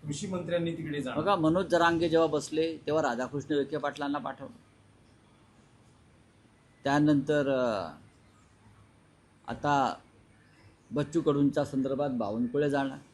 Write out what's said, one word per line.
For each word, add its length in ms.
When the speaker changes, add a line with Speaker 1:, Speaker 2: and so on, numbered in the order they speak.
Speaker 1:
कृषी 240
मंत्र्यांनी 440
तिकडे 300
जाणं. 200
Speaker 2:
बघा, 140
मनोज 300
जरांगे 440
जेव्हा 180
बसले 500
तेव्हा 260
राधाकृष्ण 520
विखे 220
पाटलांना 420
पाठवलं, 380
त्यानंतर, 680
अ, 420
आता 480
बच्चू 300
कडूंच्या 440
संदर्भात 440
बावनकुळे 600
जाणार. 280